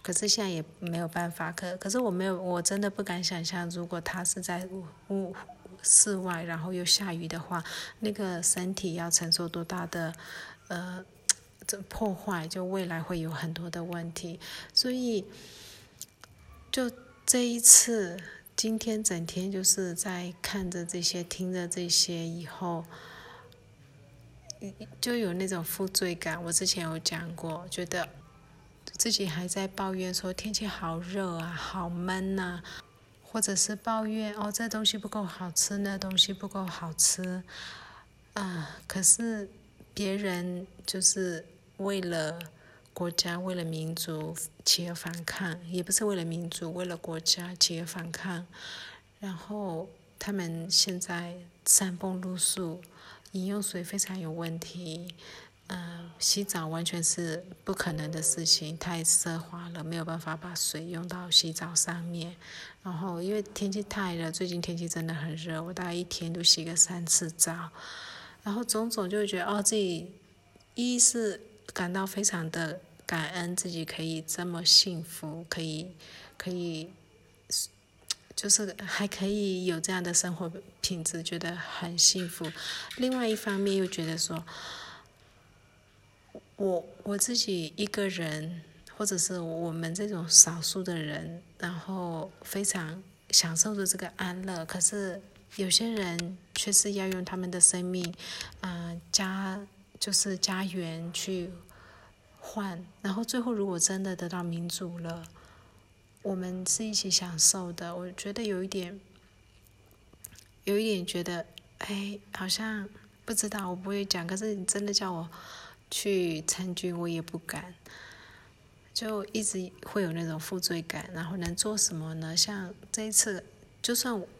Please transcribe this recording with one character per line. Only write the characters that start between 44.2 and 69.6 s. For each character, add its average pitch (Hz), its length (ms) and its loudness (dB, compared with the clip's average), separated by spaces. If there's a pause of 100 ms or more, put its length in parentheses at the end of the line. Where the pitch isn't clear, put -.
起 175 240 4
而 170 40 -6
反 170 300 -6
抗， 170 340 -4 (140)
也 180 100 0
不 175 100 -2
是 202 120 6
为 208 120 2
了 170 100 -2
民 165 240 -4
族， 165 240 -6
为 180 100 -4
了 175 140 -4
国 165 220 -6
家 175 360 2
起 170 240 4
而 170 60 -4
反 165 260 -6
抗。 175 340 -4 (720)
然 196 140 -6
后 175 540 -4 (300)
他 - 160 -2
们 170 360 -2
现 185 300 6
在 175 380 -4 (260)
餐 185 340 8
风 185 220 -2
露 185 160 -2
宿， 175 460 0 (520)
饮 185 120 -2
用 202 160 0
水 185 220 -4
非 196 140 -6
常 190 220 0
有 165 100 -4
问 165 300 -4
题， 175 540 -8 (540)
呃， 170 520 -8
洗 - 240 4
澡 170 240 -2
完 165 160 -2
全 170 180 0
是 165 440 0 (180)
不 196 100 0
可 175 200 0
能 156 180 -2
的 160 100 -4
事 165 240 2
情， 160 320 4
太 165 240 -2
奢 165 360 6
华 175 320 -8
了， 170 120 -8
没 165 140 -4
有 165 80 -2
办 165 160 -2
法 160 160 -4
把 175 180 -8
水 160 320 0
用 175 220 -4
到 180 240 -4
洗 165 220 8
澡 165 200 -4
上 170 300 2
面。 170 320 -4 (480)
然 185 100 -4
后 170 280 -2
因 190 120 0
为 214 80 0
天 202 300 -2
气 202 120 -2
太 196 320 -2
热， 165 140 0
最 170 160 -2
近 175 160 -2
天 170 160 -2
气 170 120 -2
真 165 180 -2
的 165 60 -2
很 156 220 -4
热， 160 280 -4
我 180 100 -6
大 180 120 -4
概 175 80 -2
一 175 100 0
天 170 300 -4
都 175 100 -4
洗 165 220 8
个 165 100 -2
三 175 300 6
次 165 260 4
澡。 165 380 0 (720)
然 202 140 -2
后 240 80 -2
种 226 260 2
种 196 200 0
就 202 100 0
会 208 80 2
觉 202 100 -2
得， 175 80 0
哦， 208 160 2